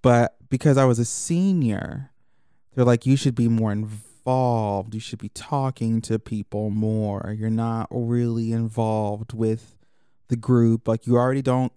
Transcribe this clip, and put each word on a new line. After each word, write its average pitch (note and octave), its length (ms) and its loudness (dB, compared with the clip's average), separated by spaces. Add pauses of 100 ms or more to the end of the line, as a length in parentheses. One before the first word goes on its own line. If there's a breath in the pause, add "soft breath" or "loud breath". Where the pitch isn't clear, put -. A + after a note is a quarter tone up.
But A#2+ 340 4 (120)
because C3 280 2
I C3+ 80 6
was A#2+ 140 4
a A#2+ 60 2
senior, D#3+ 1040 -2 (640)
they're B2+ 100 2
like, A#2+ 220 4
"You C3+ 100 4
should C3+ 180 0
be A#2 140 2
more A2 240 2
involved. G#2+ 1200 -2
You A2 60 -6
should - 180 -12
be G#2 120 -10
talking B2+ 720 -2
to A2 160 -2
people G#2+ 520 -6
more. G#2+ 680 -4
You're A2 140 -4
not A2+ 400 -4
really A#2 600 -2
involved A2 800 -2
with A2+ 440 -4 (520)
the A#2+ 80 -2
group. A#2 500 2
Like, A2+ 200 -2
you A#2+ 100 4
already C3 260 2
don't B2+ 340 0